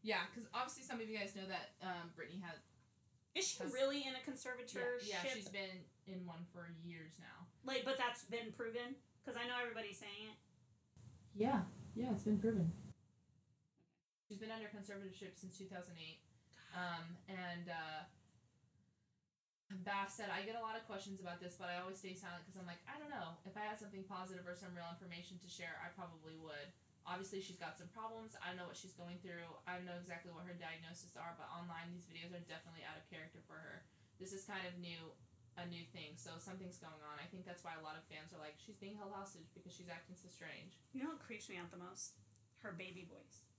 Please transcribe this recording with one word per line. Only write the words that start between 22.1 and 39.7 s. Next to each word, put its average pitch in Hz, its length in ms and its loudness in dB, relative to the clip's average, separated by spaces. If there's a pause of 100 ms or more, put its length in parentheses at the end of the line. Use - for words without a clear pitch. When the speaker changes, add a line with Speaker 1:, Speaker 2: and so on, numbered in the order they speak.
Speaker 1:
silent 175 320 -4
'cause 185 100 -12
I'm 180 100 -4
like, 175 200 -4
I 294 120 -4
don't 294 120 -4
know. 170 340 -2
If 190 120 -6
I 214 100 2
had 214 120 0
something 196 260 -6
positive 185 420 -2
or 180 80 0
some 180 220 -6
real 170 120 -2
information 175 520 -6
to 175 80 -12
share, 170 340 -4
I - 80 -2
probably 160 460 -6
would. 156 360 -4 (320)
Obviously, 190 360 2
she's 190 180 -4
got 165 200 -2
some 170 100 -8
problems. 226 480 -2
I 175 120 -2
don't 180 80 0
know 175 100 -2
what 175 100 -6
she's 185 180 -8
going 175 260 -4
through. 170 260 -4 (200)
I 180 100 2
don't 180 100 -2
know 175 120 -2
exactly 175 340 -4
what 165 140 -6
her 180 80 -4
diagnoses 165 640 -6
are, 170 220 -4
but 151 120 -6
online, 175 420 -2
these 175 140 -6
videos 170 280 -6
are 175 120 -2
definitely 160 380 -6
out 156 120 -4
of 160 140 -12
character 160 360 -8
for 156 120 -10
her. 160 280 -8 (320)
This 185 140 -2
is 190 120 -2
kind 190 220 0
of 180 120 -2
new, 170 360 -4 (420)
a 175 100 0
new 170 200 -2
thing, 156 300 -8
so 165 220 -6
something's 185 400 -4
going 156 240 -10
on. 147 160 -4
I 170 80 -4
think 180 180 -6
that's 175 180 -6
why 165 120 -2
a 160 80 -4
lot 156 140 -2
of 165 100 -10
fans 160 260 -8
are 165 60 -8
like, 151 200 -6
'She's 208 180 -10
being 202 200 -6
held 202 160 -4
hostage 196 420 -4
because 175 200 -10